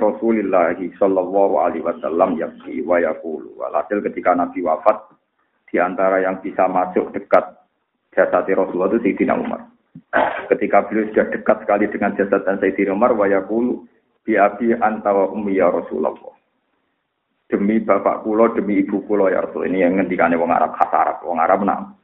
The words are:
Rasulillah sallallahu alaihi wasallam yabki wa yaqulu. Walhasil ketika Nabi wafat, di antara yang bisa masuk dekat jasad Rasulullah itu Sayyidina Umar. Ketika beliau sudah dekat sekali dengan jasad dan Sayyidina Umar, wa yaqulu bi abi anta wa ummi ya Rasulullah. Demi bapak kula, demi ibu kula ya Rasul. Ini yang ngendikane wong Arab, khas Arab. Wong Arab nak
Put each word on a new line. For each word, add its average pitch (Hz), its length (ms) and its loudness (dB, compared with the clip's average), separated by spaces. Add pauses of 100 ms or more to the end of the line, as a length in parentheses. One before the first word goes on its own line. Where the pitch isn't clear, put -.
Rasulillah 98 720 2
sallallahu 95 880 0
alaihi 82 240 -2
wasallam 82 560 -2
yabki - 400 -10
wa 87 160 0
yaqulu. 80 560 -4
Walhasil 78 480 -4
ketika 87 320 0
Nabi 87 320 -2
wafat, 80 480 0 (540)
di - 80 -4
antara 92 480 2
yang 95 160 -2
bisa 95 240 -2
masuk 92 480 0
dekat - 320 2 (720)
jasad 90 340 2
Rasulullah 92 380 0
itu 113 160 0
Sayyidina 98 320 0
Umar. - 320 -6 (800)
Ketika 101 400 2
beliau 107 240 -2
sudah - 160 2
dekat 110 320 0
sekali 104 320 2
dengan 101 260 -2
jasad 98 240 2
dan 98 160 -2
Sayyidina 98 380 0
Umar, 123 180 2
wa 101 160 2
yaqulu 110 560 -2 (400)
bi 110 80 0
abi 107 400 2
anta 110 400 0
wa 95 160 2
ummi 101 240 -4
ya 90 160 4
Rasulullah. 87 480 -4 (1300)
Demi 107 320 0
bapak 98 400 0
kula, 113 340 2
demi 101 220 0
ibu 98 260 -2
kula 101 220 2
ya 90 160 0
Rasul. 85 240 -6
Ini 90 180 2
yang 95 160 2
ngendikane 85 380 0
wong 85 100 0
Arab, 85 240 0
khas - 160 2
Arab. 80 320 0
Wong 85 140 -4
Arab 90 260 2
nak - 420 -4